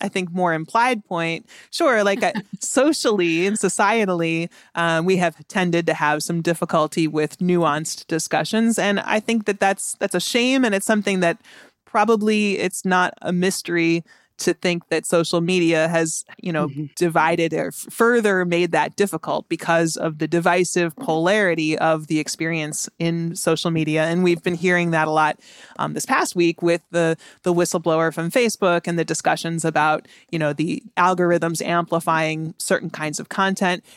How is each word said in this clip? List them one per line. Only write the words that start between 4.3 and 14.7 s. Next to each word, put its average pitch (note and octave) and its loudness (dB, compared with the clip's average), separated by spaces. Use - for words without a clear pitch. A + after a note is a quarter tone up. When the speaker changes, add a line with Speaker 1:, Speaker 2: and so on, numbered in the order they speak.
Speaker 1:
um, E3 0
we F#3 4
have E3 -2
tended E3+ 0
to D#3+ 0
have D3+ 0
some E3+ -2
difficulty D#3+ 0
with D3+ -2
nuanced D#3+ 0
discussions. E3+ 0
And G3 0
I - -2
think A3+ -2
that G3+ -2
that's, G3 0
that's G3 -2
a F3+ 0
shame. B3+ 2
And G#3 2
it's G3 -2
something G3+ 0
that E3+ 2
probably G#3+ 2
it's - -4
not F#3 2
a - -4
mystery E3+ 0
to F3+ 0
think F3 -2